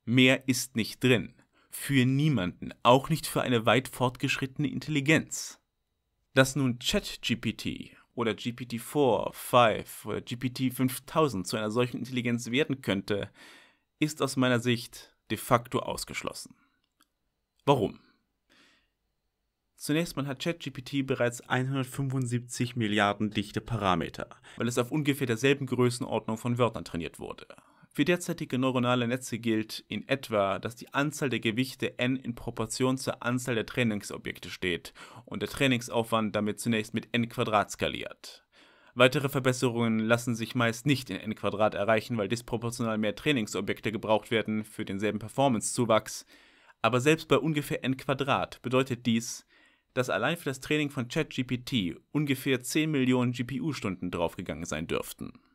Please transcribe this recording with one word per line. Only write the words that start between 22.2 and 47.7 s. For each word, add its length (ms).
Milliarden 540
dichte 300
Parameter, 680
weil 120
es 100
auf 120
ungefähr 360
derselben 400
Größenordnung 720
von 200
Wörtern 260
trainiert 360
wurde. 260
Für 140
derzeitige 540
neuronale 500
Netze 300
gilt 500
in 200
etwa, 500
dass 180
die 180
Anzahl 360
der 100
Gewichte 580
n 180
in 180
Proportion 600
zur 280
Anzahl 320
der 100
Trainingsobjekte 840
steht 420
und 180
der 60
Trainingsaufwand 880
damit 240
zunächst 340
mit 180
n 160
Quadrat 440
skaliert. 760
Weitere 340
Verbesserungen 720
lassen 360
sich 180
meist 320
nicht 240
in 60
n 180
Quadrat 400
erreichen, 440
weil 100
disproportional 720
mehr 180
Trainingsobjekte 720
gebraucht 400
werden 340
für 200
denselben 340
Performance-Zuwachs. 1080
Aber 180
selbst 260
bei 120
ungefähr 460